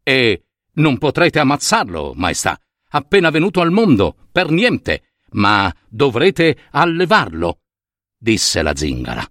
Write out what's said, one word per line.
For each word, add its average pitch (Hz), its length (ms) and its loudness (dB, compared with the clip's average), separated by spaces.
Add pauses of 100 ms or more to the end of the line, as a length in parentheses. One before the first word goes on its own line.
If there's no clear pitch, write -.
"E 123 440 0 (300)
non 151 220 2
potrete 151 400 0
ammazzarlo, 131 760 -2
maestà, 87 420 -4 (340)
appena 165 380 2
venuto 165 300 0
al 165 120 2
mondo, 139 440 2 (160)
per 175 180 -2
niente, 165 680 -2 (160)
ma 101 400 2 (180)
dovrete 143 680 0 (140)
allevarlo", 156 880 0 (580)
disse 107 440 -2
la 76 120 0
zingara. 62 580 -6